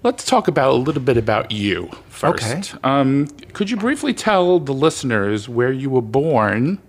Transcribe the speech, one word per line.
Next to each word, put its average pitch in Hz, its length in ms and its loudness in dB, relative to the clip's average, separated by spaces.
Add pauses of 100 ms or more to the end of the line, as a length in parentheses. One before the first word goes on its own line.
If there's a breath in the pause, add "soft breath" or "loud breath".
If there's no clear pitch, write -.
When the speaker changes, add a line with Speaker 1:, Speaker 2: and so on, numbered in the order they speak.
Speaker 1:
let's 247 220 -2
talk 226 240 2
about 139 220 4
a 135 60 4
little 139 260 -2
bit 123 160 2
about 107 340 0
you 101 380 -2 (180)
first. - 340 -2 (320)
Speaker 2:
Okay. - 80 -18
Speaker 1:
Um, 139 460 2 (240)
could 202 180 -4
you 247 60 -4
briefly 247 380 -2
tell 180 440 2
the 139 140 -2
listeners 113 760 0
where 120 200 0
you 135 200 -4
were 131 100 2
born 123 800 0 (100)